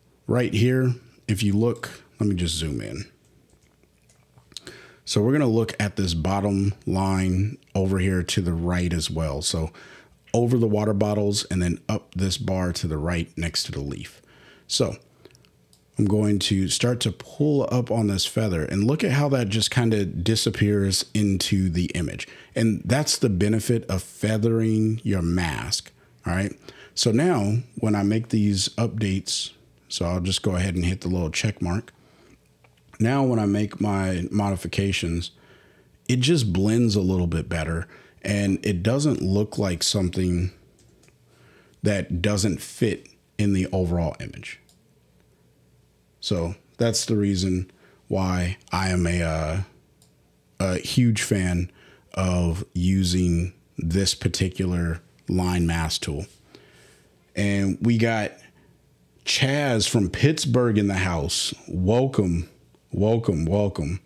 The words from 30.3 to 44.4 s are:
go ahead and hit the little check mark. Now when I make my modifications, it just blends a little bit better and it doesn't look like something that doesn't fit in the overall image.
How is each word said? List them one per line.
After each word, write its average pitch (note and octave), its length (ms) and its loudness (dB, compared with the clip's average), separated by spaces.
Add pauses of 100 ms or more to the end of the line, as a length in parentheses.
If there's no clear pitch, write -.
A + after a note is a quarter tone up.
go F#2+ 120 0
ahead F2+ 200 -2
and F2 100 0
hit F2+ 160 -2
the - 60 -6
little F2+ 240 -2
check - 320 -4
mark. F2 300 -4 (1080)
Now C3+ 240 2
when A#2+ 160 2
I G#2 80 2
make G#2 340 -2
my F#2+ 480 0
modifications, F#2+ 1000 -2 (760)
it B2+ 120 0
just B2+ 340 2
blends G#2+ 420 4
a G#2 60 4
little F#2 260 2
bit E2 220 -2
better E2 380 -4 (340)
and G2+ 420 0
it F#2 200 0
doesn't C3 380 2
look G2+ 360 0
like F#2 240 0
something F2+ 720 0 (1300)
that F#2+ 400 0
doesn't G2+ 400 0
fit - 460 -4 (320)
in G2+ 140 2
the F#2 180 2
overall F2 480 0
image. - 400 -14 (1600)